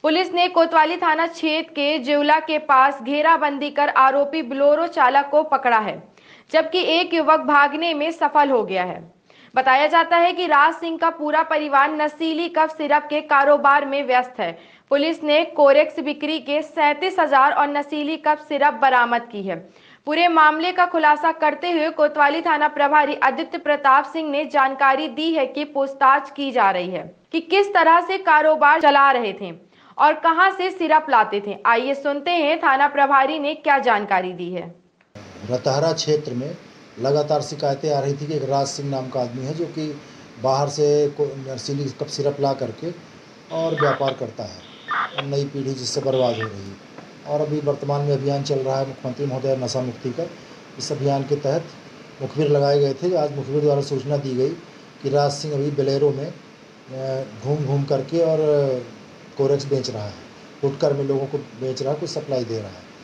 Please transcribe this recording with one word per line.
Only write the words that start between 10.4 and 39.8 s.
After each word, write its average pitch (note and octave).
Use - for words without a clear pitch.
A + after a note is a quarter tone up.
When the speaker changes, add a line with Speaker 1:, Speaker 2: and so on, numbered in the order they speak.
Speaker 1:
राज D4+
सिंह E4
का E4
पूरा D4+
परिवार D4+
नशीली D#4+
कफ D#4
सिरप D4
के D4
कारोबार C#4+
में C#4
व्यस्त B3
है। E3+
पुलिस D4+
ने D4+
कोरेक्स D4+
बिक्री D4+
के C#4+
सैंतीस D#4
हजार C#4
और D4
नशीली D4
कफ D4+
सिरप C#4+
बरामद A#3+
की G#3
है। F#3
पूरे E4
मामले D#4+
का F4+
खुलासा D#4+
करते D#4+
हुए D#4+
कोतवाली D4
थाना D4+
प्रभारी D4
आदित्य D#4
प्रताप C#4+
सिंह D#4
ने C#4+
जानकारी C4+
दी D#4
है C4+
कि D4
पूछताछ C#4
की C#4
जा G#3+
रही F3+
है D#3+
कि E4
किस G4+
तरह E4
से F#4
कारोबार D#4
चला C#4
रहे A#3+
थे F#3
और D4+
कहां E4
से F#4
सिरप D#4
लाते G#3
थे। G3+
आइए B3
सुनते C#4+
हैं D#4+
थाना C#4+
प्रभारी C#4
ने D4
क्या D4
जानकारी G3+
दी F3
है। E3+
Speaker 2:
रतहरा C#3+
क्षेत्र D3+
में C#3
लगातार D3
शिकायतें C#3+
आ C#3
रही C#3
थी C#3+
कि D#3
एक C3+
राज C#3
सिंह C#3+
नाम C3
का C3+
आदमी B2
है, D3+
जो E3
कि D3+